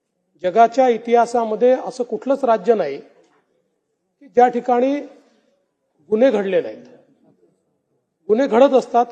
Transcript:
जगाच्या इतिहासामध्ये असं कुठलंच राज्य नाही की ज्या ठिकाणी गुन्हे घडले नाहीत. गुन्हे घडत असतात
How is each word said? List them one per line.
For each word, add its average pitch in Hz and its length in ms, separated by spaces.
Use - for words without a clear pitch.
जगाच्या 233 460
इतिहासामध्ये 233 840
असं 240 180
कुठलंच 262 400
राज्य 220 300
नाही 147 220
की - 1300
ज्या 240 220
ठिकाणी 240 460
गुन्हे 233 200
घडले 196 300
नाहीत. 110 220
गुन्हे 233 180
घडत 262 280
असतात 240 380